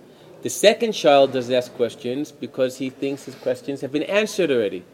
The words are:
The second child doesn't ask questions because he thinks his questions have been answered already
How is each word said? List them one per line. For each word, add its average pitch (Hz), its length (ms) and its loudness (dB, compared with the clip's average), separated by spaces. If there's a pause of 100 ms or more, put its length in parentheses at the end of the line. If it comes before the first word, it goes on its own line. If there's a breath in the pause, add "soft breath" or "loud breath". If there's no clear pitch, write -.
(440 loud breath)
The 120 60 -4
second 214 440 2
child 139 400 6
doesn't 127 200 -2
ask 123 200 0
questions 123 580 -4
because 127 460 -4
he 131 120 -6
thinks 139 360 -6
his 131 100 -14
questions 143 460 -6
have 131 100 -8
been 151 120 -2
answered 202 480 0
already 98 320 0 (100)